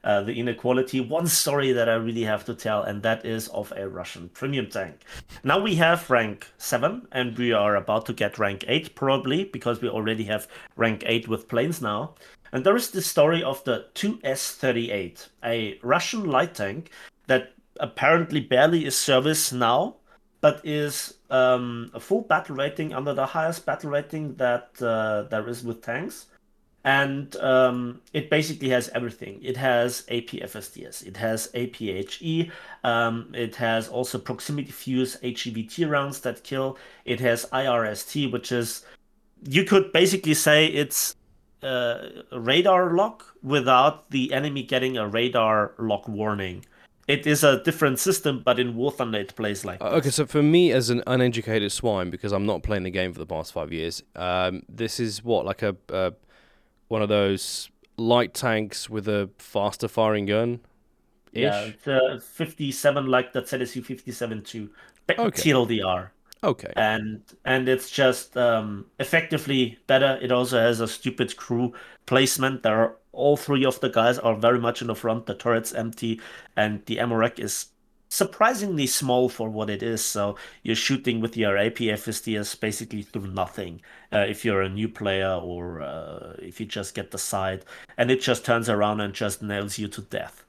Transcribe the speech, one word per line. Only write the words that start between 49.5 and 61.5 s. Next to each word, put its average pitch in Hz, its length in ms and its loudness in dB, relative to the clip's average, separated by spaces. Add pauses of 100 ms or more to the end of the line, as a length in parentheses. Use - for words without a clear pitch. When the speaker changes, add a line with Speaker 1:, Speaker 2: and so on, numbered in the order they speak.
Speaker 1:
like 92 160 -8
Speaker 2:
Uh, - 80 -4
okay, 139 180 2
Speaker 1:
this. 135 80 0
Speaker 2:
so 151 100 2
for 147 160 2
me 160 300 6
as 120 180 2
an 120 160 2
uneducated 117 680 0
swine, 98 360 -2
because 95 220 -6
I'm 101 140 0
not 95 180 0
playing 101 200 -2
the 92 80 -6
game 92 200 -2
for 80 80 -12
the 78 60 -8
past 80 260 -8
five 78 220 -6
years, 82 280 -4 (140)
um, 92 540 -2
this 113 320 -6
is 107 200 -4
what, 113 240 0
like 98 160 -6
a, 101 140 -2 (140)
a, 92 240 -2 (720)
one 110 140 -2
of 104 80 -2
those 98 600 0 (280)
light 117 360 4
tanks 110 560 -2
with 107 200 -4
a 101 280 0
faster 104 520 -2
firing 107 380 2
gun? 117 340 0 (720)
Speaker 1:
Yeah, 104 300 0